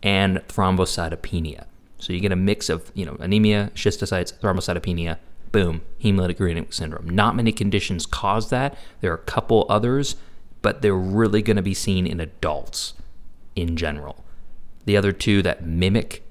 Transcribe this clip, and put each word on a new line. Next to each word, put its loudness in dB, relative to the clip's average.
And 2
thrombocytopenia. -2
So -6
you -2
get 2
a 2
mix 0
of, -2
you -4
know, -10
anemia, 4
schistocytes, -2
thrombocytopenia, -2
boom, 2
hemolytic 2
uremic -2
syndrome. -6
Not 2
many 2
conditions 0
cause 0
that. 0
There 0
are -2
a -8
couple 4
others, 2
but 0
they're 6
really 4
gonna 4
be 0
seen 0
in -4
adults -4
in -2
general. -6
The 4
other 4
two 2
that -2
mimic 0